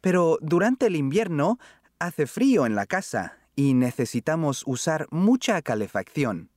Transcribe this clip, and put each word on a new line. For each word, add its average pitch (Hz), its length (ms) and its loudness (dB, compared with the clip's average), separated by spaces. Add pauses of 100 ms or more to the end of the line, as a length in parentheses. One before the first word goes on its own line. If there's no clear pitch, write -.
Pero 175 400 2
durante 190 460 2
el 185 80 0
invierno 160 640 0 (400)
hace 165 280 -2
frío 226 380 2
en 107 100 0
la 101 100 0
casa 120 520 -6 (180)
y 139 180 2
necesitamos 127 920 0
usar 151 440 -4
mucha 202 520 0
calefacción. 107 960 -4